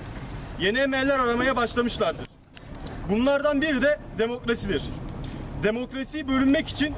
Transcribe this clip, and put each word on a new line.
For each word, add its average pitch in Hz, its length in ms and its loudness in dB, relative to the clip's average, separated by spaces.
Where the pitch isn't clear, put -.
Yeni 202 180 2
emeller 269 400 2
aramaya 247 380 2
başlamışlardır. 226 720 0
Bunlardan 277 500 4
biri 285 220 2
de 294 160 4
demokrasidir. 226 640 0
Demokrasiyi 254 680 -2
bölünmek 269 400 4
için 285 300 -2